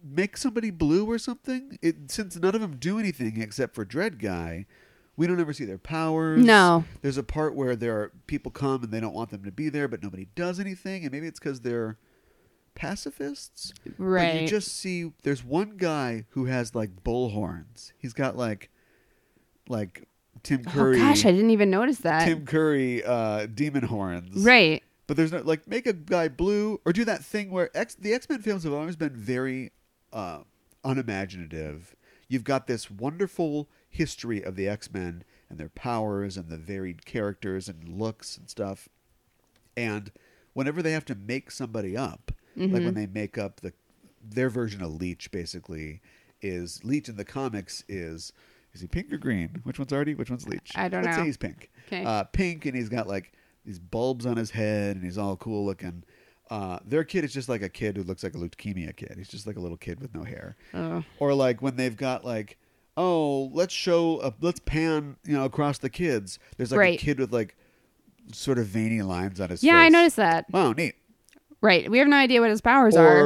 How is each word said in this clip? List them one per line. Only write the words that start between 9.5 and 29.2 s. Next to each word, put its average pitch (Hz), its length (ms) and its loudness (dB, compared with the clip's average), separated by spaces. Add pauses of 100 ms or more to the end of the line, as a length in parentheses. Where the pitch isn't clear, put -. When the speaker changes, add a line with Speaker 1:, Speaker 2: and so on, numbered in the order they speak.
Speaker 1:
be 151 180 -6
there, 143 180 -2
but 113 140 -8
nobody 95 320 -10
does 175 260 -4
anything. 190 440 -8
And 139 80 -6
maybe 151 160 -8
it's 156 120 -12
'cause 139 220 -6
they're 117 360 -4 (760)
pacifists. - 960 -10 (120)
But - 160 -14
you 190 60 -4
Speaker 2:
Right. 170 420 2
Speaker 1:
just 208 280 -2
see, 175 360 -6 (100)
there's 139 220 -2
one 190 340 -2
guy 139 520 -2
who 131 160 -4
has, 123 280 -2
like, 104 300 -6
bull 120 260 0
horns. 87 680 -8
He's 123 140 -12
got, 135 220 -2
like, 113 360 -6 (960)
like, 107 400 -8 (340)
Tim 131 240 0
Speaker 2:
Oh, 180 60 -8
Speaker 1:
Curry. 131 260 6
Speaker 2:
gosh, 285 280 6
I 208 60 10
didn't 208 200 6
even 208 180 6
notice 233 300 2
that. 165 260 2
Speaker 1:
Tim 160 220 2
Curry, 139 560 2
uh, 110 420 0
demon 139 380 -2
horns. 98 600 -4
Speaker 2:
Right. 208 380 8 (260)
Speaker 1:
But 151 100 0
there's 160 160 2
no, 175 80 -4
like, 156 260 -2
make 233 180 -6
a 247 80 2
guy 165 360 -2
blue 202 560 0
or 170 80 2
do 220 100 0
that 214 200 -2
thing 208 280 -6
where 180 260 0
X, 226 180 -6
the 208 180 -2
X-Men 247 280 -4
films 196 220 -4
have 156 80 -2
always 156 240 -4
been 156 180 -4
very, 127 580 -4 (420)